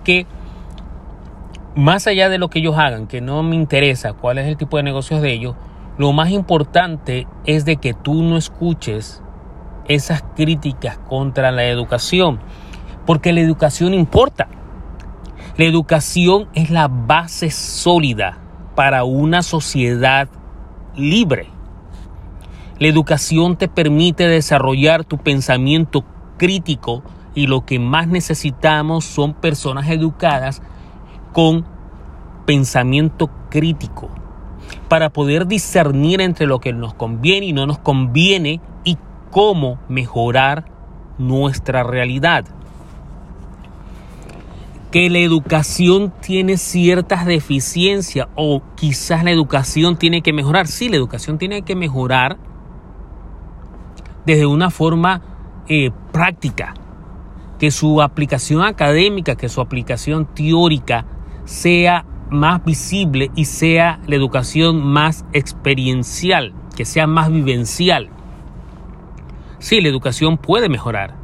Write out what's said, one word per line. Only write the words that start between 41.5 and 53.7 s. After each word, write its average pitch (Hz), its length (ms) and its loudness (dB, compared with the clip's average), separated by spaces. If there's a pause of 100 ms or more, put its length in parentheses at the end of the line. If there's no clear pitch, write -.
realidad. 127 640 0 (2500)
Que 175 220 4
la 175 80 4
educación 175 920 4 (100)
tiene 185 360 0
ciertas 180 680 2
deficiencias 170 1080 0
o 147 300 0 (120)
quizás 165 480 0
la 175 60 2
educación 160 680 2
tiene 165 260 2
que 156 100 2
mejorar. 151 320 2
Sí, 240 240 -4
la 196 60 2
educación 135 420 -2
tiene 196 240 -4
que 190 140 -4
mejorar 131 640 0 (1900)